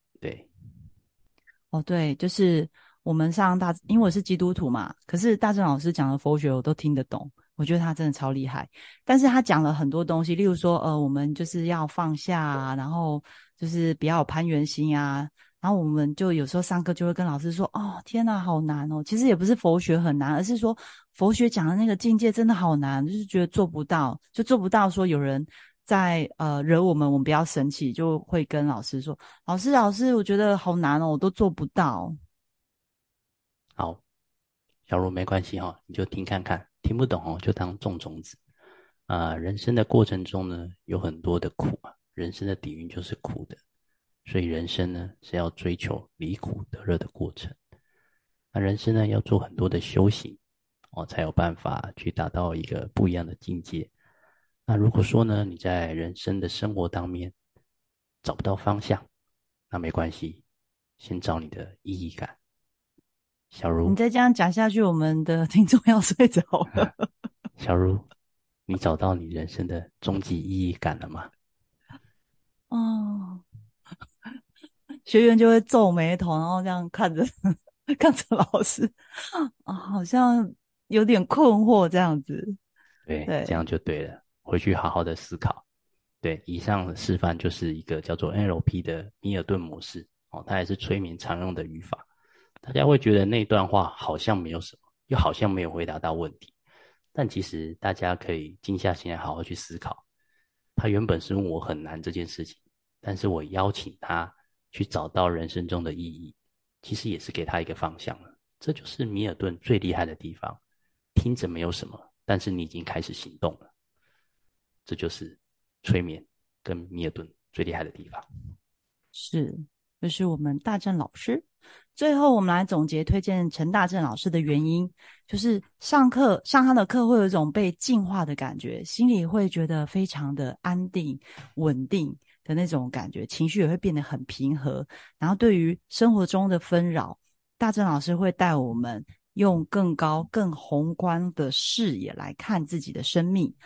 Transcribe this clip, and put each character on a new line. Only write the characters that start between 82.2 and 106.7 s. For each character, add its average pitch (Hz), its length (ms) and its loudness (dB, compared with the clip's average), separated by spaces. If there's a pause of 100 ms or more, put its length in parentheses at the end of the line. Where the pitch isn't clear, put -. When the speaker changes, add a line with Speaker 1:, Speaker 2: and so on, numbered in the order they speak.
Speaker 2:
子。 185 340 -8 (500)
Speaker 1:
对， 76 200 -4
Speaker 2:
对。 82 200 -2
Speaker 1:
这 - 80 -2
样 82 120 0
就 82 140 -2
对 73 240 -6
了， - 200 -14 (180)
回 - 160 -2
去 92 160 2
好 87 160 -2
好 87 140 0
的 82 100 -4
思 - 220 -12
考。 - 300 -4 (560)
对， 80 240 -4
以 87 120 -8
上 90 380 -2
示 - 220 -2
范 85 200 0
就 87 120 -2
是 82 260 -6
一 80 60 -10
个 78 180 -6
叫 85 160 -6
做 78 160 -4
N 104 160 0
L 90 140 -2
P 90 200 -2
的 82 380 -8
米 101 160 -4
尔 87 80 -4
顿 95 160 -2
模 78 220 -12
式， - 260 -16 (220)
哦， 82 180 -14
它 98 120 -2
也 90 40 -2
是 92 140 -6
催 98 240 -4
眠 85 160 -10
常 87 240 -6
用 90 120 -4
的 82 120 -8
语 80 160 -14
法。 - 260 -12 (560)
大 127 80 -14
家 135 140 4
会 143 100 8
觉 110 220 6
得 98 80 4
那 110 180 2
段 98 240 2
话 98 300 2
好 - 180 -6
像 101 220 0
没 85 140 -6
有 85 100 -6
什 - 180 -18
么， - 80 -20 (200)
又 - 100 0
好 76 160 2
像 107 160 0
没 92 140 -2
有 82 80 -4
回 85 120 -6
答 80 140 -6
到 80 160 -4
问 80 240 -6
题， - 160 -20 (580)
但 135 160 -2
其 98 140 -4
实 82 380 -10
大 98 120 -2
家 90 240 -2
可 - 160 -6
以 80 300 -8
静 98 160 -4
下 92 160 -2
心 87 180 -10
来 82 60 -8
好 78 160 -8
好 82 100 -10
去 85 120 -12
思 - 240 -14
考。 - 260 -12 (720)
他 - 120 0
原 104 160 2
本 90 160 0
是 - 140 -8
问 98 100 0
我 82 160 -4
很 78 220 -8
难 78 180 -12
这 80 120 -8
件 85 160 -6
事 - 180 -12
情， - 100 -18 (440)
但 98 180 -8
是 104 100 -4
我 82 180 -2
邀 95 260 0
请 - 280 -12
他 85 320 -6 (380)
去 - 160 -6
找 80 220 -6
到 90 200 2
人 82 220 -2
生 87 180 -6
中 87 160 -4
的 82 120 -6
意 85 80 -10
义， 82 320 -14 (480)